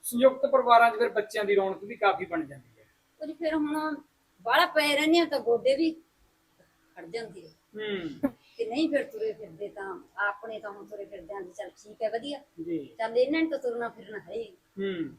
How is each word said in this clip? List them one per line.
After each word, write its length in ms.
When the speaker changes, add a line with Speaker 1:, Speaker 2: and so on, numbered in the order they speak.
Speaker 1:
ਸੰਯੁਕਤ 420
ਪਰਿਵਾਰਾਂ 460
'ਚ 60
ਫਿਰ 120
ਬੱਚਿਆਂ 360
ਦੀ 100
ਰੌਣਕ 280
ਵੀ 120
ਕਾਫੀ 300
ਬਣ 200
ਜਾਂਦੀ 360
ਹੈ। 40
Speaker 2:
ਕੁਝ 180
ਫਿਰ 180
ਹੁਣ 400
ਬਾਹਲਾ 240
ਪਏ 300
ਰਹਿੰਦੇ 240
ਆ 60
ਤਾਂ 140
ਗੋਡੇ 360
ਵੀ 160
ਖੜ 100
ਜਾਂਦੇ 360
ਆ। 80
Speaker 1:
ਹੂੰ। 800
Speaker 2:
ਤੇ 80
ਨਹੀਂ 240
ਫਿਰ 140
ਤੁਰੇ 300
ਫਿਰਦੇ 340
ਤਾਂ, 320
ਆਪਣੇ 420
ਤਾਂ 120
ਹੁਣ 140
ਤੁਰੇ 200
ਫਿਰਦੇ 280
ਆ 60
ਵੀ 120
ਚੱਲ 180
ਠੀਕ 340
ਹੈ, 60
ਵਧੀਆ। 300
Speaker 1:
ਜੀ। 320
Speaker 2:
ਚੱਲ 200
ਇਹਨਾਂ 240
ਨੂੰ 80
ਤਾਂ 100
ਤੁਰਨਾ 300
ਫਿਰਨਾ 300
ਹੈ 140
ਹੀ। 240
Speaker 1:
ਹੂੰ। 400